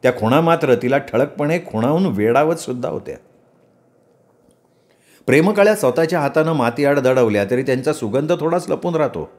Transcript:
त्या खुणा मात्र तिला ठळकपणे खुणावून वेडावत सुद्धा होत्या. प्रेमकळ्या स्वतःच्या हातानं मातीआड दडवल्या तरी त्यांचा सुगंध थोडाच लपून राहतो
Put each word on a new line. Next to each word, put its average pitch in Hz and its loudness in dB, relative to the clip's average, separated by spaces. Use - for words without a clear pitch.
त्या 127 4
खुणा 123 2
मात्र 160 2
तिला 127 0
ठळकपणे 147 -2
खुणावून 151 -2
वेडावत 127 2
सुद्धा 127 -8
होत्या. - -10
प्रेमकळ्या 202 4
स्वतःच्या 160 0
हातानं 156 0
मातीआड 139 0
दडवल्या 123 2
तरी 127 -2
त्यांचा 131 -2
सुगंध 135 -4
थोडाच 165 -2
लपून 170 -4
राहतो 117 -4